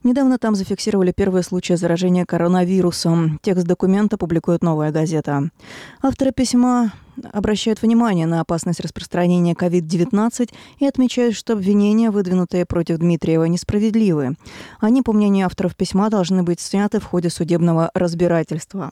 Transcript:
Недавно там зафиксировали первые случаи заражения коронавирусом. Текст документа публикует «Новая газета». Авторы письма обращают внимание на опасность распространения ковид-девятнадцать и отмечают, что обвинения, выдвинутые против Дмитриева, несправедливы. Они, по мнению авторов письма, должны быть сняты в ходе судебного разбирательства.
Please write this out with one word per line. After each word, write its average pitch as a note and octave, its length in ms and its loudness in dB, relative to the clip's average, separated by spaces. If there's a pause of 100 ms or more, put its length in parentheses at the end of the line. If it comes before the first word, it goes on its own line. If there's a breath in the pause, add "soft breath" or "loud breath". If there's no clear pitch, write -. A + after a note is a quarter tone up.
Недавно B3+ 340 2
там A3 200 0
зафиксировали F#3+ 560 0
первые F#3 300 0
случаи F3+ 320 -2
заражения F3+ 520 0
коронавирусом. F3 1120 0
Текст F3+ 240 0
документа F#3+ 540 0
публикует E3 440 -2
«Новая D#3 280 0
газета». D3+ 580 -2 (540 loud breath)
Авторы C4+ 300 0
письма B3 600 2 (400 loud breath)
обращают G#3 480 -2
внимание A3+ 460 2
на E3 160 0
опасность E3+ 380 -2
распространения F3 760 0
ковид-девятнадцать F3+ 960 0 (300 loud breath)
и C#4 60 2
отмечают, B3 480 0
что - 200 -4
обвинения, G#3 560 2
выдвинутые F3+ 560 0
против E3 320 -2
Дмитриева, D#3+ 460 2
несправедливы. F3 920 0 (440 loud breath)
Они, A#3+ 200 2
по A3+ 140 0
мнению G3+ 320 2
авторов F3+ 300 -2
письма, F#3+ 340 0
должны F#3 320 0
быть E3+ 180 -2
сняты G3+ 400 -2
в - 40 -16
ходе F3 260 -2
судебного E3 640 0
разбирательства. E3+ 960 -2